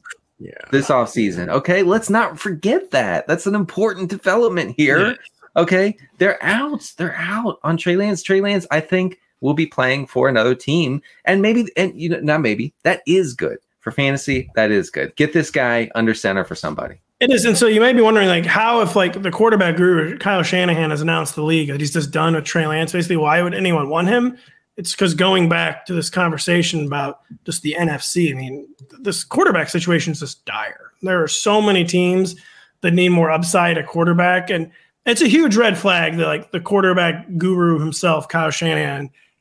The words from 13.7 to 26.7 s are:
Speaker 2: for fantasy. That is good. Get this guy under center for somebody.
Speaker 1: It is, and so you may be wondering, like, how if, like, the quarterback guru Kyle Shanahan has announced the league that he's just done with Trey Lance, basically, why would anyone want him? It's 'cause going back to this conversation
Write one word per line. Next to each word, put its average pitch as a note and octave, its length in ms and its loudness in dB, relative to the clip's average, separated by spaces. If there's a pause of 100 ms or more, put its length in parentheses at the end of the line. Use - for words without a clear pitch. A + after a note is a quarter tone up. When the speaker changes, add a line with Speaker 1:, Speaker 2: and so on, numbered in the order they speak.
Speaker 2:
for A2 120 -8
fantasy. C#3 600 -2
That A2 160 2
is G2+ 180 0
good. - 280 -6
Get D3+ 180 0
this D#3 160 0
guy A#2+ 440 -2
under A2+ 200 2
center G2 280 -2
for E2+ 120 -8
somebody. - 460 -10 (200)
Speaker 1:
It B3 100 4
is, A#3+ 140 4
and A3 140 2
so A#3 80 4
you G#3+ 160 4
may B3+ 100 6
be A#3+ 80 4
wondering, G#3+ 280 6
like, E3+ 180 0
how A3+ 340 2
if, F3+ 160 0
like, F#3 240 0
the F#3+ 100 -4
quarterback G3 460 2
guru F3 400 2
Kyle F#3+ 260 0
Shanahan E3+ 480 0
has D3+ 120 -4
announced D#3+ 320 -2
the D3+ 80 -6
league D#3 260 0
that C#3+ 120 -6
he's D3+ 120 -4
just D#3+ 200 -4
done D#3+ 220 2
with D#3 100 -2
Trey E3 220 -2
Lance, D#3 260 -2
basically, F3 260 -2
why D#3 240 2
would F3 120 -2
anyone E3+ 360 0
want E3+ 180 0
him? B3 300 0 (380)
It's F3 180 -8
'cause F#3 180 0
going F#3 360 2
back E3+ 380 -2
to F#3 80 -8
this D#3+ 140 -4
conversation E3+ 800 -2